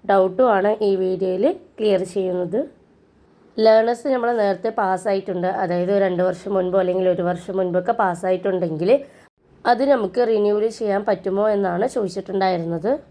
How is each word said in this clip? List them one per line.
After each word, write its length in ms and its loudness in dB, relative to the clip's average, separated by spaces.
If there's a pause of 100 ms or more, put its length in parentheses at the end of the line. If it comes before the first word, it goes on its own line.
ഡൗട്ടുമാണ് 600 4 (160)
ഈ 20 2 (140)
വീഡിയോയിൽ 420 -2 (320)
ക്ലിയർ 240 0 (140)
ചെയ്യുന്നത്. 440 -2 (1040)
ലേണേഴ്സ് 500 4
നമ്മൾ 140 0 (120)
നേരത്തെ 380 0
പാസ്സായിട്ടുണ്ട്, 680 -2 (140)
അതായത് 320 -2 (120)
രണ്ട് 240 0
വർഷം 280 -6
മുൻപോ 240 0
അല്ലെങ്കിൽ 340 0
ഒരു 140 -4
വർഷം 300 -6
മുൻപൊക്കെ 420 0
പാസ്സായിട്ടുണ്ടെങ്കിൽ 920 -2 (800)
അത് 120 2 (100)
നമുക്ക് 280 0 (100)
റിന്യൂവൽ 340 2 (140)
ചെയ്യാൻ 280 0
പറ്റുമോ 380 0 (100)
എന്നാണ് 300 0 (100)
ചോദിച്ചിട്ടുണ്ടായിരുന്നത്. 960 -2 (200)